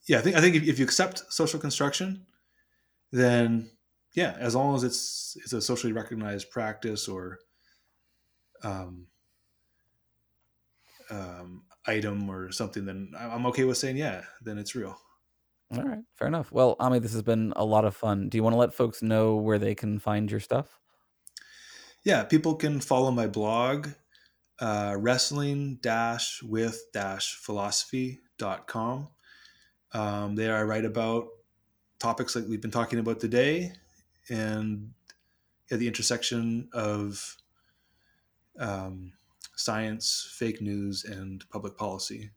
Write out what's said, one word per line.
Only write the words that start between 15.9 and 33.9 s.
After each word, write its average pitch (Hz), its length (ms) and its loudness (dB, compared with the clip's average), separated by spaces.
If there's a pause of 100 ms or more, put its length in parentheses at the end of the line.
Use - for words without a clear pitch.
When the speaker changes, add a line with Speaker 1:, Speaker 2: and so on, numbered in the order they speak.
Speaker 2:
fair - 140 -2
enough. 160 240 -2
Well, 127 260 6
Ami, 127 220 4
this 110 120 -4
has 113 100 -2
been 110 340 2
a 107 80 2
lot 110 200 6
of 101 120 2
fun. 101 320 0
Do 113 100 0
you 110 60 4
wanna 113 120 6
let 120 180 6
folks 117 280 0
know 110 340 4
where 107 220 4
they 104 160 2
can 107 240 -2
find 104 320 0
your 107 100 -2
stuff? - 380 -2 (1300)
Speaker 1:
Yeah, 156 180 6
people 156 320 4
can 147 260 0
follow 131 300 4
my 120 160 2
blog, 120 600 0 (720)
uh, 104 380 0
wrestling 143 840 0
dash 117 600 0
with 113 380 -2 (120)
dash 98 420 -4
philosophy 113 840 -4 (180)
dot 98 300 -6
com. 123 400 -4 (840)
Um, 104 440 -2
there 110 200 2
I 107 60 2
write 110 220 2
about 113 420 0 (720)
topics 117 380 -2
like 113 100 -2
we've 107 160 -4
been 110 80 -6
talking 117 300 0
about 113 180 0
today 139 540 2 (560)